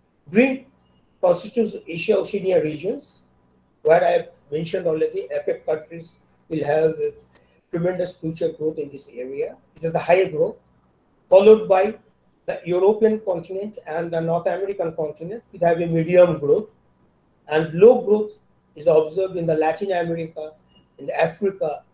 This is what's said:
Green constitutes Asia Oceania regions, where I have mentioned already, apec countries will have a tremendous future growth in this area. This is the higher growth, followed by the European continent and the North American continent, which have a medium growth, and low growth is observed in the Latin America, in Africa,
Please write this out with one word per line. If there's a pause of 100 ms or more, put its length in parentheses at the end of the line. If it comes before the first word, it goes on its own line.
(300)
Green (560)
constitutes (120)
Asia
Oceania
regions, (580)
where
I
have (220)
mentioned
already,
apec
countries (340)
will
have
a (560)
tremendous
future
growth
in
this
area. (180)
This
is
the
higher
growth, (760)
followed
by (500)
the
European
continent
and
the
North
American
continent,
which
have
a
medium
growth, (800)
and
low
growth (440)
is
observed
in
the
Latin
America, (460)
in
Africa, (100)